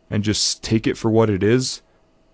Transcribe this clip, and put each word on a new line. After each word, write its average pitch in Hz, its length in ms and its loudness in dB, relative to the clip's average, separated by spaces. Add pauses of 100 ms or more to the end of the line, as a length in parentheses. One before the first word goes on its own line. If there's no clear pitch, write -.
(100)
and 104 120 -2
just - 400 -2
take - 240 -2
it 120 100 0
for 113 140 -4
what 110 200 4
it 95 120 0
is 127 380 0 (540)